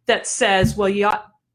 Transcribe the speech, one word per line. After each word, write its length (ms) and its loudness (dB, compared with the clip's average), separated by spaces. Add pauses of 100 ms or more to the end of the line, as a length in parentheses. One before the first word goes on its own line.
that 180 0
says, 500 0
"Well, 140 0
you 160 0
ought 220 -2 (280)